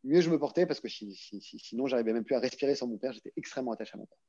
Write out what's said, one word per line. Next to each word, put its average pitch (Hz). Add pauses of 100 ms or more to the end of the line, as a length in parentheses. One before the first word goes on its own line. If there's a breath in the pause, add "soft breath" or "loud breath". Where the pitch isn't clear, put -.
mieux 151
je 165
me 160
portais, 147
parce 156
que -
si, 104
si, -
si, -
sinon, 127
j'arrivais 117
même 113
plus 135
à 120
respirer 135
sans 127
mon 110
père. 127
J'étais -
extrêmement 127
attaché 110
à -
mon 110
père. - (120)